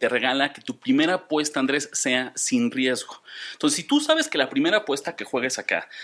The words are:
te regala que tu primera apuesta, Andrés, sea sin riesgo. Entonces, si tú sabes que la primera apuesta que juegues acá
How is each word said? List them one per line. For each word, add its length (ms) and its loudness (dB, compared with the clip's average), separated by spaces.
te 80 2
regala 440 0
que 80 -18
tu 160 -8
primera 380 4
apuesta, 460 0
Andrés, 320 0
sea 420 0
sin 380 0
riesgo. 500 -2
Entonces, 240 0
si 80 -6
tú 160 2
sabes 260 2
que 120 -2
la 120 0
primera 280 2
apuesta 360 -2
que 80 -12
juegues 380 -2
acá 280 -2